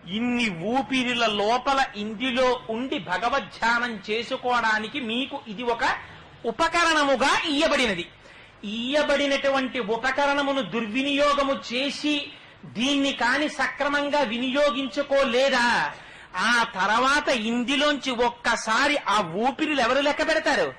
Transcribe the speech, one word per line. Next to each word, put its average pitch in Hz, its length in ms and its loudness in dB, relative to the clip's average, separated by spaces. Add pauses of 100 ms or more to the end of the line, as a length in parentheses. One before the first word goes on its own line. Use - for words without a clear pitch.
ఇన్ని 240 420 -2
ఊపిరిల 240 760 -2
లోపల 240 600 0 (100)
ఇందులో 240 720 -2
ఉండి 254 300 -4
భగవద్ధ్యానం 226 1080 -2
చేసుకోవడానికి 226 880 -2
మీకు 262 480 -4
ఇది 214 160 -10
ఒక 233 180 -2 (640)
ఉపకరణముగా 302 1000 2
ఇయ్యబడినది. 277 640 0 (560)
ఇయ్యబడినటువంటి 269 1160 0
ఉపకరణమును 269 840 0
దుర్వినియోగము 269 920 2 (180)
చేసి 285 560 -2 (360)
దీన్ని 269 460 0
కాని 262 380 0
సక్రమంగా 285 720 -2
వినియోగించుకోలేదా, 254 1700 2 (420)
ఆ 233 280 2
తర్వాత 247 680 2
ఇందులోంచి 262 840 0
ఒక్కసారి 240 840 2 (100)
ఆ 208 140 4
ఊపిరిలు 247 600 0
ఎవరు 247 180 4
లెక్క 294 280 2
పెడతారు? 277 520 2